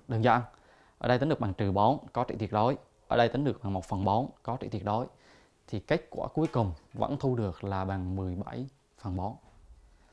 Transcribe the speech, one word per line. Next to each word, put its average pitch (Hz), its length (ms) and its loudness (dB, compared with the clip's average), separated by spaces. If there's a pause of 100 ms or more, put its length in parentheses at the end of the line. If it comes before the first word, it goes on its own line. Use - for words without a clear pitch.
đơn 113 160 0
giản. 120 180 6 (560)
Ở - 100 -4
đây 120 120 4
tính 143 100 2
được 143 100 2
bằng 101 140 0
trừ 98 180 0
bốn, 107 420 4
có 123 100 0
trị - 160 -4
tuyệt 104 120 -4
đối. 110 260 2 (300)
Ở 117 100 2
đây 117 120 6
tính 139 140 0
được 127 200 -2
bằng 98 100 -2
một 92 120 -2
phần 98 200 -2
bốn, 110 240 2 (140)
có 117 160 -6
trị 104 100 -8
tuyệt 101 160 -6
đối. 113 220 0 (600)
Thì 104 120 -4
kết - 300 -2
quả - 180 -6
cuối 156 200 0
cùng 101 260 0 (200)
vẫn 113 260 -2
thu 127 160 0
được 101 280 -4
là 95 220 -2
bằng 95 300 -4
mười 92 200 -4
bảy 117 300 -8 (320)
phần 92 200 -6
bốn. 104 180 -6 (760)